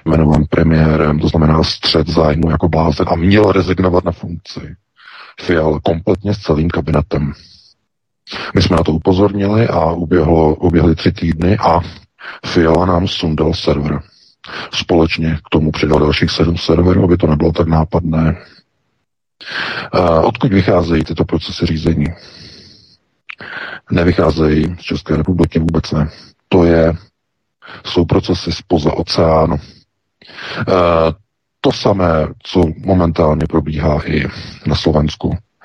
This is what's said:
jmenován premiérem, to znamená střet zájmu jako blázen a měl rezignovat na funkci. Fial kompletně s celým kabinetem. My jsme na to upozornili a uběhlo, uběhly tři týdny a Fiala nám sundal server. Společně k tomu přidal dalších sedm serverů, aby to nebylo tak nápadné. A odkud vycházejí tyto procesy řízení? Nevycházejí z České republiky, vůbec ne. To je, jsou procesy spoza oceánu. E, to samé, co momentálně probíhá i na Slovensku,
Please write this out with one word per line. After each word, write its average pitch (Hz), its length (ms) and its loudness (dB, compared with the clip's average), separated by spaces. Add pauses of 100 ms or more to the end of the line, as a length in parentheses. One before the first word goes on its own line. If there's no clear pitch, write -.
jmenován 78 440 4
premiérem, 78 720 2
to 78 80 0
znamená 80 360 2
střet - 440 -2
zájmu 80 420 2
jako 80 200 0
blázen 82 400 0
a 82 60 0
měl 98 360 4
rezignovat 90 520 0
na 87 80 -2
funkci. - 640 -12 (640)
Fial 78 420 0
kompletně 92 500 0
s 110 40 -4
celým 80 320 0
kabinetem. 73 640 -2 (1200)
My 98 60 2
jsme 92 140 2
na 80 80 2
to 80 80 -2
upozornili 98 760 2
a 80 240 0
uběhlo, 80 640 2
uběhly 82 400 2
tři - 160 0
týdny 85 460 0
a 85 220 2 (680)
Fiala 82 400 2
nám 90 220 2
sundal 78 460 -2
server. 73 480 -2 (720)
Společně 80 720 0
k - 40 -16
tomu 78 220 0
přidal 73 280 0
dalších 76 320 0
sedm 85 260 0
serverů, 87 460 2
aby 87 140 2
to 85 100 0
nebylo 78 240 2
tak 78 160 -2
nápadné. 80 680 0 (1500)
A 85 300 2
odkud 107 320 0
vycházejí 85 500 2
tyto 80 220 -4
procesy - 400 -4
řízení? 80 400 0 (1900)
Nevycházejí 80 880 0
z - 20 -20
České 78 360 -4
republiky, 85 420 0
vůbec 80 320 -2
ne. 76 180 0 (400)
To 92 140 4
je, 82 300 4 (920)
jsou 85 200 0
procesy - 460 -2
spoza 78 420 -2
oceánu. 80 600 0
E, - 60 -6 (2000)
to 262 100 2
samé, 87 560 0 (160)
co 90 200 0 (220)
momentálně 82 640 2
probíhá 76 560 -2
i 76 200 -2 (400)
na 76 100 0
Slovensku, 76 600 -2 (280)